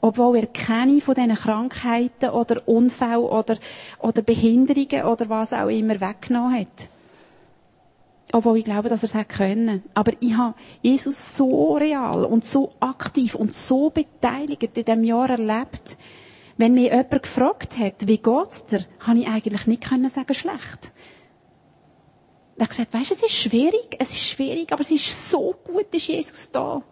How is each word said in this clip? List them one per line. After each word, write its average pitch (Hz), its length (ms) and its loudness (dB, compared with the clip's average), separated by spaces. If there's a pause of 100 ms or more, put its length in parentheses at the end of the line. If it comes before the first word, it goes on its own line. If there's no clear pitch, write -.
Obwohl 240 360 4
er 226 100 2
keine 254 540 2
von 262 160 0
diesen 240 180 2
Krankheiten 240 960 -2
oder - 380 -2
Unfällen 233 560 2
oder, 220 340 -2 (400)
oder 226 240 0
Behinderungen 262 840 2
oder 226 220 0
was 220 240 -4
auch 202 160 -2
immer 220 320 0
weggenommen 240 600 -2
hat. - 300 -12 (1400)
Obwohl 226 260 4
ich 220 60 -2
glaube, 214 240 -2
dass 220 140 -2
er 233 40 -2
es - 80 -4
hätte 214 220 -4
können. 202 460 0 (120)
Aber 214 260 2
ich 233 160 0
habe 233 180 0 (280)
Jesus 269 540 0
so 285 380 4
real 285 500 0
und 226 200 2
so 277 340 0
aktiv - 560 -2
und 208 200 -2
so 269 360 2
beteiligt 285 840 -4
in 233 80 -4
diesem 226 200 2
Jahr 233 260 2
erlebt. 226 680 -4 (600)
Wenn 226 160 6
mich 247 160 4
jemand 262 320 2
gefragt - 560 -2
hat, 202 280 -4
wie 214 120 2
geht's 277 480 -2
dir, 190 180 -2 (220)
habe 233 140 4
ich 247 80 -2
eigentlich 220 380 -4
nicht 233 220 -2
können 262 220 0
sagen, 269 240 -4
schlecht. - 580 -10 (1600)
Er 233 80 0
hat - 60 -6
gesagt, - 220 -6
weisst, 247 200 -2
es - 100 -4
ist 453 100 2
schwierig, 294 680 0
es 254 120 -4
ist - 140 -4
schwierig, 311 480 -4
aber - 80 -4
es 285 100 -2
ist - 400 0
so 277 240 0 (100)
gut, 370 280 -4
ist 339 160 -2
Jesus - 420 -6
da. 254 420 -4